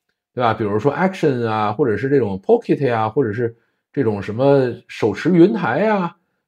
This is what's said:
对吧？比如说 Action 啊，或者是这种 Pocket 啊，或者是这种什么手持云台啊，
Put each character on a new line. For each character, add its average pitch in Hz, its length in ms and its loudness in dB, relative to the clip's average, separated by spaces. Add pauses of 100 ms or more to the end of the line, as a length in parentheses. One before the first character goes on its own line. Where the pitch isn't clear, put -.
(320)
对 123 100 -6
吧？ 117 120 2
比 117 80 -6
如 104 160 -2
说 139 140 0
Action 151 540 -2
啊， 107 260 -2
或 139 140 -2
者 107 100 0
是 113 120 -4
这 143 100 2
种 98 220 -2
Pocket 143 540 0
啊， 110 140 0
或 135 160 -2
者 107 80 -4
是 113 240 -4 (360)
这 143 100 -2
种 107 200 -2
什 104 120 -8
么 135 380 2 (140)
手 - 260 -2
持 151 180 -2
云 180 220 6
台 165 360 -2
啊， 190 280 -2 (320)